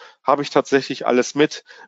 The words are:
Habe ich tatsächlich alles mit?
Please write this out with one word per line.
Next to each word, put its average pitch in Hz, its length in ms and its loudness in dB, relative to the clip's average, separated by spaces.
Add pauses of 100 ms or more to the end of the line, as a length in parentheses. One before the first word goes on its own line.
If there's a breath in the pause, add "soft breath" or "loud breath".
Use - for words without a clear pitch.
(220 loud breath)
Habe 143 200 0
ich - 80 -8
tatsächlich 135 560 0
alles 123 280 2
mit? 147 300 -2 (240 loud breath)